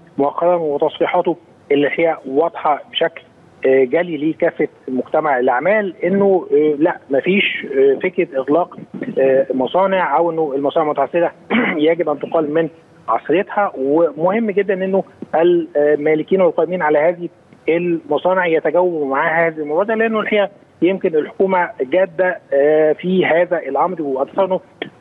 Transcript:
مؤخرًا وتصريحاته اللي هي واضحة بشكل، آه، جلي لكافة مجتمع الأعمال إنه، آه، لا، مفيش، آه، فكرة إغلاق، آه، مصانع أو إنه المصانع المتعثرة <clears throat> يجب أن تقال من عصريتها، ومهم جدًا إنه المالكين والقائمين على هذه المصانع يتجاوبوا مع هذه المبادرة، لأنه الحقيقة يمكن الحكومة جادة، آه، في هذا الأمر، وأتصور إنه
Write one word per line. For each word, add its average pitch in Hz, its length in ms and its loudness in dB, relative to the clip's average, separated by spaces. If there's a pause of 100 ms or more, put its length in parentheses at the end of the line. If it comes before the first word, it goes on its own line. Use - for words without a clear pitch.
(180)
مؤخرًا 170 380 0
وتصريحاته 160 800 -2 (340)
اللي 143 240 2
هي 165 300 0
واضحة 147 560 -2 (100)
بشكل، - 300 -4 (440)
آه، 135 180 6
جلي 156 480 -2
لكافة 156 360 -2 (200)
مجتمع 135 520 -2
الأعمال 165 640 0
إنه، 190 480 2
آه، 151 280 2
لا، 165 180 2 (120)
مفيش، 175 580 0 (100)
آه، 135 260 4
فكرة 180 240 -2 (100)
إغلاق، 147 400 -2 (420)
آه، 135 340 4
مصانع 175 640 0
أو 170 140 2
إنه 160 240 -2
المصانع 143 300 0
المتعثرة 151 460 0 (180)
<clears throat> 190 400 0
يجب 165 200 0
أن 143 100 -4
تقال 147 340 -2
من 160 160 0 (380)
عصريتها، 190 720 -2
ومهم 165 720 0
جدًا 196 220 0
إنه 190 300 0 (320)
المالكين 156 1080 2
والقائمين 175 400 0
على 151 180 2
هذه 175 300 0 (400)
المصانع 175 760 0
يتجاوبوا 160 600 0 (100)
مع 165 320 0
هذه 160 100 -4
المبادرة، 165 380 -2
لأنه 220 240 0
الحقيقة 202 300 0 (320)
يمكن 180 340 0
الحكومة 180 540 0 (120)
جادة، 175 580 0 (140)
آه، 151 400 4
في 180 320 0
هذا 170 320 0
الأمر، 156 440 -4
وأتصور 139 440 -2
إنه 180 140 -2 (420)